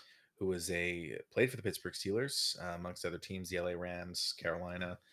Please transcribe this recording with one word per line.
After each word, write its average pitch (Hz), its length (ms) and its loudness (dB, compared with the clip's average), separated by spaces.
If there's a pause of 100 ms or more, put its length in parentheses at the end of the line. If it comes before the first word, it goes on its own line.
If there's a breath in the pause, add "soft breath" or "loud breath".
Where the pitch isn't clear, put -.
(360 loud breath)
who 98 100 0
was 90 260 2
a, 87 460 2 (120)
played 127 220 6
for 127 60 -6
the 104 40 -8
Pittsburgh 92 320 -2
Steelers, 120 720 0
uh, 87 120 -2
amongst 90 280 -6
other 85 140 -2
teams, 92 320 -6
the 90 80 0
L 87 100 2
A 87 80 0
Rams, 87 640 -2
Carolina, 87 580 -2 (160 loud breath)